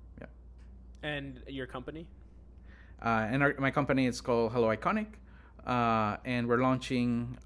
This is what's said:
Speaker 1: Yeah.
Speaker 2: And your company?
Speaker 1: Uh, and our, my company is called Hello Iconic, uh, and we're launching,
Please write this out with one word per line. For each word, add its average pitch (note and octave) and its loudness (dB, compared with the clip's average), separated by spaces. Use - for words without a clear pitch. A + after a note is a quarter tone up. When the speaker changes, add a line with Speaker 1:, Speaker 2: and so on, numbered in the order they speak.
Speaker 1:
Yeah. - -12
Speaker 2:
And C#3 -8
your C3+ -6
company? D3 -10
Speaker 1:
Uh, A2 2
and C#3 2
our, C#3+ 4
my C3+ 2
company C3+ 4
is A#2 -2
called A#2 2
Hello A#2+ 4
Iconic, F#3 2
uh, A2+ 2
and B2 0
we're A#2+ 4
launching, B2 0